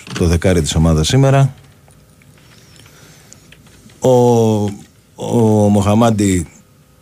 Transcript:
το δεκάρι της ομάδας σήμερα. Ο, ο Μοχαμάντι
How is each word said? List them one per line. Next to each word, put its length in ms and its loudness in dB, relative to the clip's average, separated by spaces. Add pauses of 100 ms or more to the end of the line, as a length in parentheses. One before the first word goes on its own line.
(180)
το 80 -2
δεκάρι 360 0
της 120 -6
ομάδας 320 0
σήμερα. 480 0 (2500)
Ο, 120 0 (1040)
ο 540 0
Μοχαμάντι 760 0 (560)